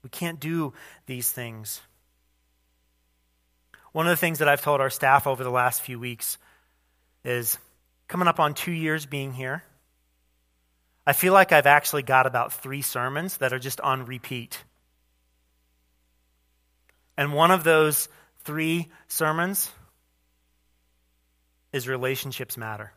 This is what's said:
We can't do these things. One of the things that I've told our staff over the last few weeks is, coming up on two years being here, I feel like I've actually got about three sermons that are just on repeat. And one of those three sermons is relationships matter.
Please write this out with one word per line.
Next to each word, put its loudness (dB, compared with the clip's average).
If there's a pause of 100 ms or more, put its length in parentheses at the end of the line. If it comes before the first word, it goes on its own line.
We -18
can't -8
do -4 (320)
these -6
things. -12 (2000)
One 0
of 4
the 4
things 0
that 4
I've 4
told 2
our 0
staff 4
over -4
the -4
last 0
few -10
weeks -8 (880)
is, -4 (520)
coming 0
up 2
on 2
two -6
years -4
being -8
here, -8 (1400)
I 4
feel 2
like 8
I've 6
actually 4
got 4
about -2
three -10
sermons -6
that -2
are -6
just -8
on -4
repeat. -12 (2500)
And 0
one 6
of 4
those 4 (320)
three -4 (180)
sermons -2 (2000)
is -6
relationships -6
matter. -10